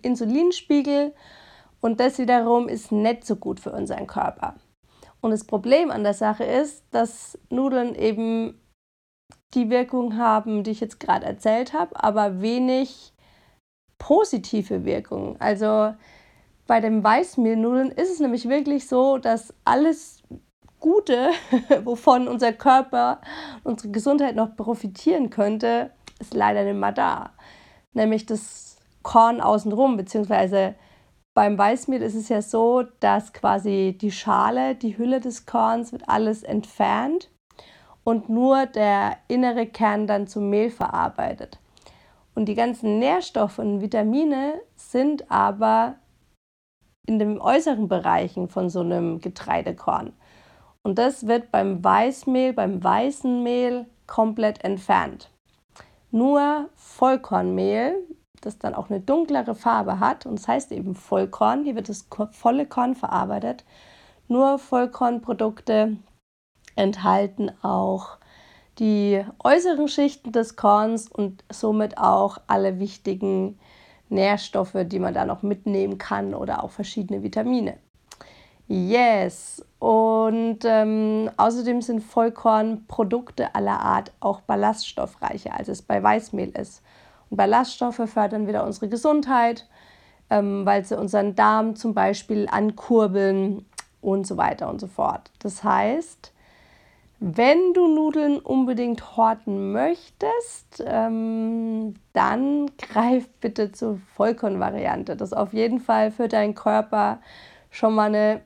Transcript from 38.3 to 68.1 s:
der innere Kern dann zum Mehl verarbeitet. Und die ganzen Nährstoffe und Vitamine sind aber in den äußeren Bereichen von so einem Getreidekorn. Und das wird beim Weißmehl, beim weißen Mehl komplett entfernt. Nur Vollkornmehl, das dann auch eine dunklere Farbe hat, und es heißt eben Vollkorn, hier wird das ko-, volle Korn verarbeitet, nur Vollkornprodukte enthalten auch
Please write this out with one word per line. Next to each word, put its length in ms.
der 500
innere 380
Kern 400
dann 200
zum 240
Mehl 200
verarbeitet. 880
Und 120
die 80
ganzen 440
Nährstoffe 600
und 220
Vitamine 800
sind 560
aber 640
in 120
den 220
äußeren 480
Bereichen 600
von 200
so 120
einem 400
Getreidekorn. 920
Und 160
das 280
wird 240
beim 340
Weißmehl, 680
beim 300
weißen 600
Mehl 440
komplett 580
entfernt. 640
Nur 640
Vollkornmehl, 1200
das 180
dann 160
auch 140
eine 120
dunklere 540
Farbe 460
hat, 260
und 120
es 100
heißt 240
eben 220
Vollkorn, 720
hier 100
wird 140
das 200
ko-, 220
volle 360
Korn 280
verarbeitet, 720
nur 320
Vollkornprodukte 1400
enthalten 760
auch 560